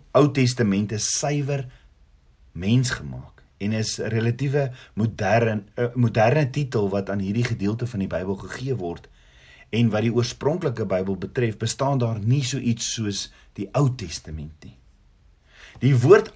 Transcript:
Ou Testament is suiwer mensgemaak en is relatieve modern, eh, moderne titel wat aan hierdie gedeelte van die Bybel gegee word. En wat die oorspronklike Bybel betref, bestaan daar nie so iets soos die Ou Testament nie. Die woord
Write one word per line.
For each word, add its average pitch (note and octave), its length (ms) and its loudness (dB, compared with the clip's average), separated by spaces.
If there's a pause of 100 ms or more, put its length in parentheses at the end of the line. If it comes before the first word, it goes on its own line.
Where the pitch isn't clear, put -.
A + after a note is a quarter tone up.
(120)
Ou C#3+ 200 6
Testament A2 600 0
is - 260 -4
suiwer C#3+ 460 -2 (880)
mensgemaak F2+ 800 0 (300)
en G#2 100 0
is A2 260 -4
relatieve A#2+ 760 0 (220)
modern, G#2+ 800 0
eh, A#2+ 200 -2
moderne A#2+ 560 2
titel A#2+ 400 -2
wat G2 200 -2
aan G2+ 80 -2
hierdie G#2 260 -2
gedeelte A#2 420 -2
van A2 120 -6
die F#2+ 100 -2
Bybel G2 280 -4
gegee A#2+ 400 -6
word. E2+ 320 -8 (600)
En A#2 180 4
wat G#2+ 160 0
die A#2 80 0
oorspronklike A#2+ 760 -2
Bybel F#2+ 300 -2
betref, A2 400 -4
bestaan C3+ 420 -2
daar A#2 220 -2
nie B2+ 240 2
so C3+ 140 -4
iets - 360 -2
soos G#2 380 -6 (200)
die - 200 -10
Ou C3+ 220 2
Testament D#2+ 720 -12
nie. - 120 -20 (1040)
Die C3+ 180 6
woord F#3 380 8